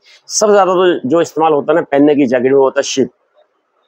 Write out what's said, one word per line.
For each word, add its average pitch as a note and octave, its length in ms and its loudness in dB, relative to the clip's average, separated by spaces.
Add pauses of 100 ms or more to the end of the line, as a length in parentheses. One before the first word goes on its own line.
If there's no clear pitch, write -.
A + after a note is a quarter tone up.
(300)
सबसे G#3+ 240 0
ज्यादा F#3+ 200 2
तो F3 360 0
जो E3 120 2
इस्तेमाल D#3 320 -2
होता C#3+ 180 -2
है D3+ 40 0
ना E3+ 80 0
पहनने C#3+ 320 2
की C#3+ 120 2
जैकेट A#2+ 160 0
में, C3 80 0
वो C#3 120 4
होता C3+ 160 -2
है C#3 60 0
शीप, B2 240 -4 (800)